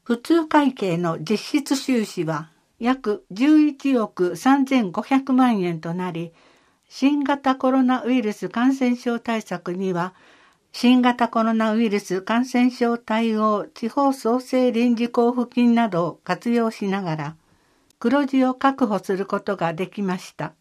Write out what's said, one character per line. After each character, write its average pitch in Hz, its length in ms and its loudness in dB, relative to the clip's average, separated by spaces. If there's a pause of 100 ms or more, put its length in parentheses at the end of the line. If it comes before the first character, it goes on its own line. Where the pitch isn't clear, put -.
普 233 160 -2
通 320 300 2
会 285 260 4
計 180 240 -2
の 170 220 -2
実 214 420 -2
質 277 140 -2
収 262 280 0
支 180 200 -6
は 156 260 -4 (300)
約 240 500 -2
十 285 320 4
一 277 380 0
億 180 360 -2
三 262 300 4
千 262 240 0
五 208 140 -6
百 269 300 0
万 247 280 4
円 170 200 -4
と 170 120 -8
な 180 160 -6
り、 165 240 -10 (560)
新 294 340 0
型 269 320 0
コ 269 140 0
ロ 262 140 4
ナ 247 200 2
ウ 233 80 -2
イ 254 120 2
ル 208 100 -2
ス 185 160 -8
感 247 240 2
染 254 220 2
症 233 240 -4
対 220 240 -4
策 175 300 -8
に 185 200 -2
は、 175 220 -4 (600)
新 247 240 4
型 247 280 2
コ 233 120 -2
ロ 226 120 0
ナ 220 200 0
ウ 226 80 2
イ 226 80 2
ル 208 120 -2
ス 185 200 -4
感 226 220 0
染 254 260 2
症 233 280 -2
対 226 400 -2
応 214 360 0
地 - 140 -8
方 277 240 2
創 254 300 0
生 254 320 0
臨 233 240 2
時 233 80 0
交 240 280 2
付 247 160 -2
金 240 240 4
な 233 140 2
ど 175 180 0
を 151 200 -8
活 180 240 -4
用 233 200 2
し 208 200 -6
な 196 120 -2
が 165 140 -4
ら、 151 200 -10 (600)
黒 277 280 0
字 262 180 0
を 254 120 0
確 269 300 0
保 208 140 -2
す 190 160 -4
る 190 100 -6
こ 196 140 -6
と 196 160 -4
が 170 180 -4
で 175 140 -6
き 196 140 -10
ま 185 160 -4
し - 180 -18
た。 151 260 -10